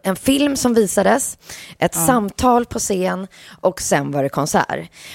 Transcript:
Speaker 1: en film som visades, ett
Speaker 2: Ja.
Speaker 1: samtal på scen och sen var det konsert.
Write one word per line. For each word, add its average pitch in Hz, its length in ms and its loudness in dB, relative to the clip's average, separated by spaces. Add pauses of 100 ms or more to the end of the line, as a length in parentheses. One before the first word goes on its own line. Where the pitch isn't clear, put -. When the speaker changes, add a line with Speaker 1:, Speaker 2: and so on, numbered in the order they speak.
Speaker 1:
en 190 140 -2
film 277 400 0
som 240 180 0
visades, 208 640 2 (400)
ett - 160 0
Speaker 2:
Ja. 170 120 -2
Speaker 1:
samtal 240 600 2
på - 120 -8
scen 185 480 -4 (340)
och 185 200 0
sen 143 300 0
var 139 120 0
det 139 60 0
konsert. 151 600 -2 (240)